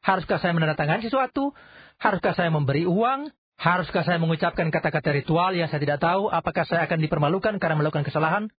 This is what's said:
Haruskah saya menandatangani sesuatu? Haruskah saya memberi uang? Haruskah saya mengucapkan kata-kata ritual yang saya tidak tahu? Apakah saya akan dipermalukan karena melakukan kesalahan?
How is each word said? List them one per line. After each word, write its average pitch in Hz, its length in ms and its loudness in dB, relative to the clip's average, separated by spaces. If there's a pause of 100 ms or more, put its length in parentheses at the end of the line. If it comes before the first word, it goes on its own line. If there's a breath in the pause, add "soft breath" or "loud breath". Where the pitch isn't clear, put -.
Haruskah 190 380 0
saya 175 100 0
menandatangani 160 560 0
sesuatu? 269 480 -2 (400 loud breath)
Haruskah 190 400 0
saya 170 160 0
memberi 147 320 2
uang? 240 480 0 (260)
Haruskah 175 460 0
saya 175 160 0
mengucapkan 165 480 0
kata-kata 156 480 0
ritual 170 400 0
yang 170 160 -2
saya 151 80 -2
tidak 143 180 -2
tahu? 190 300 0
Apakah 165 400 -2
saya 165 160 0
akan 160 160 -2
dipermalukan 165 560 0
karena 160 240 0
melakukan 151 240 0
kesalahan? 160 540 -2